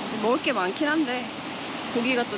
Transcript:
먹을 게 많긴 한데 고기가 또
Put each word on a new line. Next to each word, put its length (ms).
먹을 180
게 100
많긴 360
한데 380
고기가 360
또 80